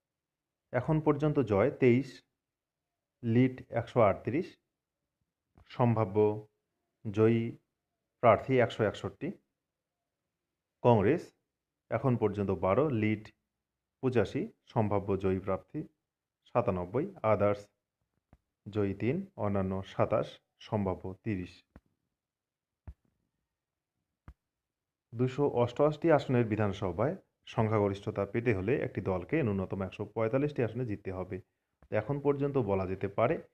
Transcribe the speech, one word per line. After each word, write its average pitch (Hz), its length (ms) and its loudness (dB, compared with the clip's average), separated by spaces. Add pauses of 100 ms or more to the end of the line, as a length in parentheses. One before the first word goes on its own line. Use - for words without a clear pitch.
(720)
এখন 123 240 0 (100)
পর্যন্ত 147 300 2 (160)
জয় 104 180 4 (100)
তেইশ, 127 280 4 (1120)
লিড 123 340 2 (240)
একশো - 180 -2 (100)
আটত্রিশ, 117 400 -2 (1300)
সম্ভাব্য 110 400 0 (880)
জয়ী 110 400 2 (800)
প্রার্থী 117 320 6 (100)
একশো - 260 -2
একষট্টি। - 380 -10 (1600)
কংগ্রেস 120 380 4 (680)
এখন 123 220 0 (100)
পর্যন্ত 98 280 -2 (140)
বারো, 101 200 2 (180)
লিড 107 220 0 (760)
পঁচাশি, 117 420 0 (300)
সম্ভাব্য 101 360 0 (160)
জয়ী 95 220 2
প্রার্থী 98 340 -6 (720)
সাতানব্বই, 101 560 -2 (260)
others 101 280 2 (1040)
জয়ী 101 340 -2
তিন, 123 160 0 (280)
অন্যান্য 98 280 0 (200)
সাতাশ, 117 360 0 (380)
সম্ভাব্য 95 380 -4 (200)
তিরিশ। 90 280 -6 (3500)
দুশো 127 320 0 (180)
অষ্টআশিটি 151 540 0
আসনের 123 360 2
বিধানসভায় 104 640 -2 (400)
সংখ্যাগরিষ্ঠতা 104 680 0 (100)
পেতে 120 260 0
হলে 95 140 -2 (140)
একটি - 140 -8 (100)
দলকে 92 260 -4 (100)
ন্যূনতম 98 360 -4
একশো 92 200 -8 (120)
পঁয়তাল্লিশটি 135 520 -2
আসনে 117 240 -6
জিততে 98 280 -8
হবে। 92 180 -8 (640)
এখন 143 240 -4
পর্যন্ত 143 320 0 (140)
বলা 95 220 0
যেতে 95 160 -4 (100)
পারে 117 180 2 (180)